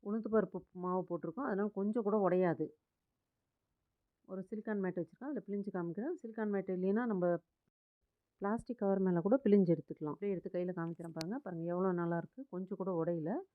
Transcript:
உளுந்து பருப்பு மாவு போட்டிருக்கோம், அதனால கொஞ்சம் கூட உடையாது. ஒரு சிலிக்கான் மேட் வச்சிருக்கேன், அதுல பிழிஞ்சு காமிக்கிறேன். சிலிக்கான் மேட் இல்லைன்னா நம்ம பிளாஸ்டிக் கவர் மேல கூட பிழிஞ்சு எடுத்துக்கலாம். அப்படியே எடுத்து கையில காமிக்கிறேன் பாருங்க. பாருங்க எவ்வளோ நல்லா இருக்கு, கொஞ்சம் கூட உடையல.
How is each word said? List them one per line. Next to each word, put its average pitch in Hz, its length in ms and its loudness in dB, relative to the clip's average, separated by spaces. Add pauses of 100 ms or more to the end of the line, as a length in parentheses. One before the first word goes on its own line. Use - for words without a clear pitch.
உளுந்து 214 260 -2
பருப்பு 190 260 4 (240)
மாவு 180 260 0
போட்டிருக்கோம், 175 380 -4
அதனால 202 300 0
கொஞ்சம் 208 280 0
கூட 208 200 2
உடையாது. 175 400 4 (1700)
ஒரு 190 180 -8
சிலிக்கான் 214 340 -4
மேட் 185 160 -2
வச்சிருக்கேன், 240 320 -8
அதுல 226 160 -6
பிழிஞ்சு 202 280 -6
காமிக்கிறேன். 185 460 -4
சிலிக்கான் 220 320 -4
மேட் 190 220 -2
இல்லைன்னா 190 360 2
நம்ம 180 220 2 (1080)
பிளாஸ்டிக் 226 420 -4
கவர் 196 240 4
மேல 175 200 4
கூட 233 180 4
பிழிஞ்சு 202 300 8
எடுத்துக்கலாம். 151 400 -6
அப்படியே 202 200 -4
எடுத்து 175 200 -8
கையில 180 240 -2
காமிக்கிறேன் 165 380 -6
பாருங்க. 175 280 -4
பாருங்க 170 200 -6 (100)
எவ்வளோ 185 260 2
நல்லா 170 220 0
இருக்கு, - 180 -14 (140)
கொஞ்சம் 185 260 -6
கூட 190 120 -2 (100)
உடையல. 165 280 0 (240)